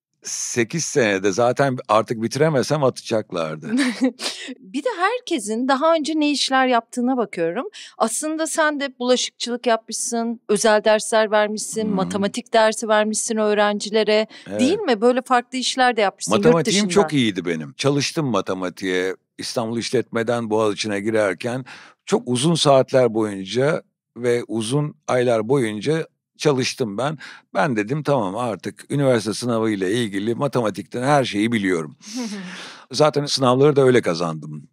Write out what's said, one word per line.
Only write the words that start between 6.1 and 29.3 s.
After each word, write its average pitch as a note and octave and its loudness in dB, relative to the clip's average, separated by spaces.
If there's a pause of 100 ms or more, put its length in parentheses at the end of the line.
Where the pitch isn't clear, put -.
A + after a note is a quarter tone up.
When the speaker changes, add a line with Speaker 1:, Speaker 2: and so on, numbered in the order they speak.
Speaker 2:
ne D4 2
işler C4 2
yaptığına B3 0
bakıyorum. F#3+ -2 (320)
Aslında D#4 -2
sen D4+ 0
de C4+ -8
bulaşıkçılık B3 -2
yapmışsın, A3+ -2 (100)
özel G#3+ 4
dersler G#3+ 2
vermişsin, G#3+ 0
Speaker 1:
Hmm. G#3+ -2
Speaker 2:
matematik G3 -4
dersi A3 4
vermişsin G#3+ 0
öğrencilere. G#3 0 (220)
Speaker 1:
Evet. G#3 -4
Speaker 2:
Değil D4+ 2
mi? C4 0
Böyle B3 4
farklı B3 0
işler B3 0
de A3 2
yapmışsın F#3+ -2
yurt G3+ 4
Speaker 1:
Matematiğim F#3+ 4
Speaker 2:
dışında. G3 4
Speaker 1:
çok D3+ -4
iyiydi G#2 0
benim. D#2+ -4
Çalıştım C#3+ -2
matematiğe. F#2 -2 (220)
İstanbul A#2 -6
İşletme'den A2+ -2
Boğaziçi'ne G#2+ 0
girerken A2 -2 (400)
çok A3+ 0
uzun B2+ 2
saatler C3 4
boyunca G#2+ -2 (360)
ve A#2+ 0
uzun B2 -4 (120)
aylar A#2+ 2
boyunca C3 0 (300)
çalıştım B2+ -2
ben. C#3 -4 (360)
Ben E3+ 0
dedim, A2+ -2
"Tamam, G#2+ 0
artık A2 -6
üniversite B2 2